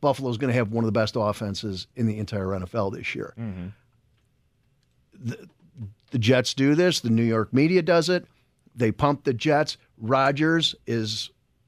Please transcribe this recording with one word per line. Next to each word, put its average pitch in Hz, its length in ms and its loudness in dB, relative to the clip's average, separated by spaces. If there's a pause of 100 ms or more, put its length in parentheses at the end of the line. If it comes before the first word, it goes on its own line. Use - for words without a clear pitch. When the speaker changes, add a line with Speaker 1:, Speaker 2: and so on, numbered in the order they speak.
Speaker 1:
Buffalo's 131 380 0
gonna 127 140 0
have 120 180 2
one 113 140 0
of - 20 2
the 107 60 0
best 110 260 0
offenses 104 760 -4
in 117 100 0
the 107 120 0
entire 98 360 -4
N 92 80 -4
F 87 140 -8
L 98 160 -2
this 85 240 -8
year. - 200 -10
Speaker 2:
Mm-hmm. 95 300 -10 (1500)
Speaker 1:
The, - 280 -10 (600)
the 135 80 -2
Jets 123 360 4
do 139 200 2
this. 170 260 2
The 117 100 -2
New 113 120 4
York 113 300 0
media 165 300 4
does 165 260 2
it. 180 160 0 (500)
They 113 180 0
pump 143 320 0
the 135 100 0
Jets. 151 420 0 (220)
Rodgers 139 760 2 (120)
is, 110 440 -4 (380)